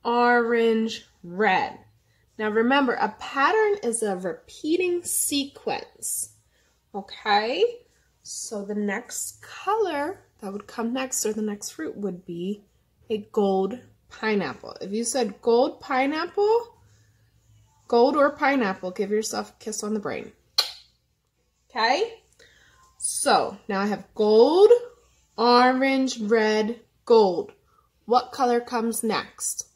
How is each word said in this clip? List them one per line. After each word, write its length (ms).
orange, 960
red. 560
Now 100
remember, 440
a 160
pattern 640
is 180
a 140
repeating 880
sequence, 1300
okay? 840
So 400
the 120
next 680
color 800
that 140
would 120
come 280
next, 320
or 80
the 80
next 300
fruit, 260
would 280
be 380
a 80
gold 480
pineapple. 680
If 140
you 100
said 380
gold 400
pineapple, 920
gold 280
or 140
pineapple, 640
give 200
yourself 400
a 120
kiss 200
on 100
the 60
brain. 320
Okay? 440
So 600
now 140
I 60
have 180
gold, 560
orange, 840
red, 600
gold. 460
What 260
color 300
comes 420
next? 720